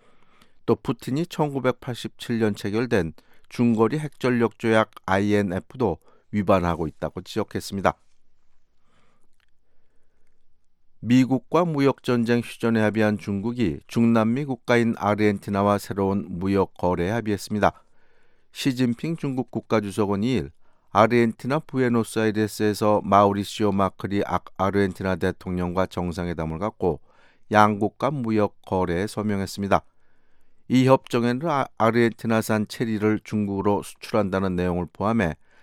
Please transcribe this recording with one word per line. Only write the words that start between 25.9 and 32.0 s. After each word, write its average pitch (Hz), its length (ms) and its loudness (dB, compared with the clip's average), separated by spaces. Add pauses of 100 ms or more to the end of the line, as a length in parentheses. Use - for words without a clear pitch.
갖고 92 400 -4 (500)
양국 107 480 2
간 139 160 -2
무역 110 480 -2
거래에 92 440 -2
서명했습니다. 98 760 -2 (840)
이 127 180 4
협정에는 127 600 2
아-, 143 180 -2 (120)
아르헨티나산 113 880 0